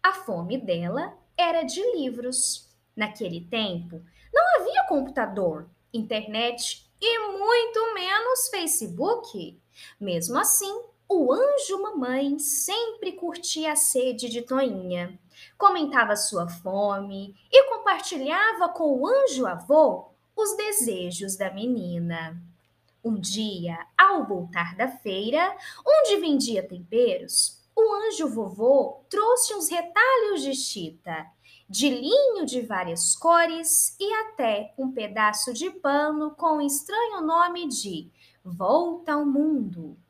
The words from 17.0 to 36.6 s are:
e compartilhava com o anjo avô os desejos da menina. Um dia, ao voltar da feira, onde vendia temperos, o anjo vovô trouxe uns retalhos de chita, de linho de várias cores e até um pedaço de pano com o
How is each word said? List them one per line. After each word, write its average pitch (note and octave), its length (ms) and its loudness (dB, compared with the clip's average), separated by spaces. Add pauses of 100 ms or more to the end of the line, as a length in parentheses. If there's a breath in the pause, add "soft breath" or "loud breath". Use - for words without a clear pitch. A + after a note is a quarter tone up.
e C#5 160 12
compartilhava F4+ 1040 0
com D4 280 2
o C#4+ 80 0
anjo A4+ 400 4
avô C4 640 4 (260)
os G#4 220 -2
desejos G3 800 -4
da F#3+ 160 -2
menina. E3+ 840 -4 (680)
Um A3+ 100 0
dia, F#3 640 -6 (180)
ao F#4+ 300 6
voltar F3 500 -4
da B3 120 0
feira, C4 680 -2 (300 loud breath)
onde C5 300 6
vendia A#3 500 0
temperos, F#3 960 0 (120)
o A4 200 4
anjo G4+ 340 -2
vovô A3 800 2
trouxe A4 460 2
uns F4 140 -4
retalhos G4+ 760 2
de C4+ 120 -4
chita, E3 720 -8 (420 soft breath)
de A3 200 0
linho G4+ 560 2
de B3+ 160 -4
várias F#3 540 -2
cores E4 840 2
e G4+ 120 -2
até A#3 640 -2
um C4+ 140 -4
pedaço G#3+ 640 0
de E4+ 160 -4
pano D4+ 640 0
com D#4+ 240 2
o D4 60 0